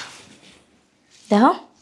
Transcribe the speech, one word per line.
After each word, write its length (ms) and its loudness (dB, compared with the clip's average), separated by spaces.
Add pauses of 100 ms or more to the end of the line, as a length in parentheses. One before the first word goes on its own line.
(1300)
দেখো, 220 2 (300)